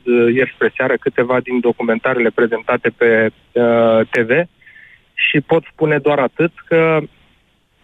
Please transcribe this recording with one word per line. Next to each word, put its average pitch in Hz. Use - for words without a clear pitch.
uh, 120
ieri 127
spre -
seară, 131
câteva 127
din 123
documentarele 117
prezentate 117
pe, 113
uh, 117
T -
V 117
și -
pot 165
spune 151
doar 143
atât, 151
că, 160